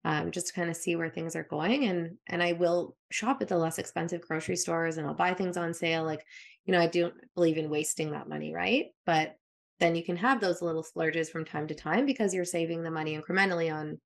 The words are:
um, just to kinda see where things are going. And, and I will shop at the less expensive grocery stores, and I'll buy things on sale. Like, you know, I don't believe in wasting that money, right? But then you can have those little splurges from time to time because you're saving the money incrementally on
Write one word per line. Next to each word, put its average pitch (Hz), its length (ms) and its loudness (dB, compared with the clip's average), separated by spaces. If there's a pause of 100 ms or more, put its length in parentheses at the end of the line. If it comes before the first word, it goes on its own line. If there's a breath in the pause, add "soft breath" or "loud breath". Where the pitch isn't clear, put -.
um, 160 260 0
just 175 160 -6
to - 60 -10
kinda 170 200 -2
see 170 220 -2
where 165 140 -2
things 165 260 -6
are 160 80 -4
going. 190 420 0
And, 175 320 -2 (100)
and 175 160 -2
I 175 100 2
will 175 440 2 (140)
shop - 300 -2
at 202 80 -2
the 180 80 2
less 165 220 0
expensive 170 420 -4
grocery 160 340 -4
stores, 165 420 0
and 151 100 -4
I'll 139 60 -4
buy 180 200 2
things 185 240 -2
on 170 160 -2
sale. 165 300 0
Like, 156 220 -4 (400 loud breath)
you - 60 0
know, 180 100 6
I 165 60 6
don't 170 280 2 (200)
believe 165 220 4
in 156 120 -2
wasting 156 420 -2
that 147 180 -8
money, 151 240 -6
right? 190 340 2 (180)
But 156 320 2 (420)
then 170 160 6
you 170 80 -2
can 175 140 -2
have 240 240 4
those 175 200 2
little 160 220 -2
splurges 160 460 0
from 160 160 -6
time 151 220 -4
to 156 80 -6
time 190 300 2
because 233 280 2
you're 185 120 0
saving 165 380 -2
the 165 80 -4
money 156 280 -2
incrementally 175 540 2
on 156 320 -6